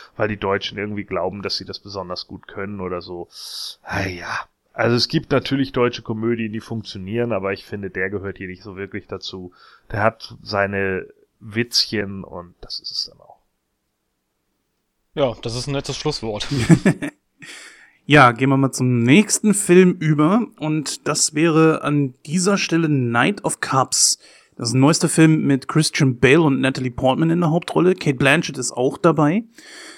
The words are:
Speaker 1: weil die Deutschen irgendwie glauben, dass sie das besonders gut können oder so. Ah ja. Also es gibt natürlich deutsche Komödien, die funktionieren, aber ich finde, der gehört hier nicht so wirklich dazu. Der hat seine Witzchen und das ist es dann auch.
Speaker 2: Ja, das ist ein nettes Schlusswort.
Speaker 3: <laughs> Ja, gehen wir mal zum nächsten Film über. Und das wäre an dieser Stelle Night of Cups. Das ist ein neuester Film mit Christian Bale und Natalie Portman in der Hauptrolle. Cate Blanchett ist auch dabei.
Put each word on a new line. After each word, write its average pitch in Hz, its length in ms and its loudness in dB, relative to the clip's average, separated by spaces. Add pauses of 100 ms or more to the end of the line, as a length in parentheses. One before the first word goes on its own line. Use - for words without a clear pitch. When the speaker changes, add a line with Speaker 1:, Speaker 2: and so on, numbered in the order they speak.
(140)
Speaker 1:
weil 107 120 -2
die 107 100 -6
Deutschen 98 400 -4
irgendwie 104 280 -8
glauben, 92 360 -6
dass 95 160 -6
sie 95 80 -12
das 95 140 -14
besonders 92 480 -12
gut - 200 -18
können 101 320 -12
oder 90 220 -8
so. 87 260 -12 (540)
Ah 98 240 -6
ja. 87 420 -10 (320)
Also 117 160 0
es 120 140 -2
gibt - 220 -4
natürlich 135 420 -2
deutsche 120 300 -2
Komödien, 113 500 -4
die 110 80 -8
funktionieren, 110 720 -6
aber 98 180 -4
ich 101 140 -10
finde, 101 240 -10
der 95 200 -4
gehört 98 280 -8
hier 95 100 -12
nicht 90 160 -16
so 98 140 -16
wirklich 98 300 -12
dazu. 92 440 -12 (400)
Der 104 100 -4
hat 110 400 -2
seine 98 640 -4 (360)
Witzchen 107 840 -4
und 175 380 -16
das - 180 -14
ist - 120 -14
es - 120 -8
dann - 160 -18
auch. - 200 -20 (1800)
Speaker 2:
Ja, 131 260 0
das 117 160 -8
ist 127 100 -8
ein 143 60 -4
nettes 139 240 -6
Schlusswort. 110 560 -6
Speaker 3:
<laughs> 139 40 -2 (1500)
Ja, 139 260 8
gehen 123 180 0
wir 139 80 4
mal 135 140 2
zum 123 320 2
nächsten 202 500 4
Film 180 460 6
über. 156 480 2 (100)
Und 156 500 -4
das 151 280 -2
wäre 160 480 4
an 143 320 0 (100)
dieser 185 320 0
Stelle 165 320 0
Night 131 560 0
of - 140 -4
Cups. - 580 0 (380)
Das 117 140 -6
ist 110 40 -2
ein 131 60 2
neuester 151 300 4
Film 160 360 6
mit 135 220 0
Christian 139 500 2
Bale 135 240 6
und 139 180 2
Natalie 131 300 -2
Portman 131 400 0
in 170 120 0
der 165 100 2
Hauptrolle. 170 420 2
Cate 147 240 -2
Blanchett 143 400 2
ist 127 140 -6
auch 123 260 -2
dabei. 160 460 2 (540)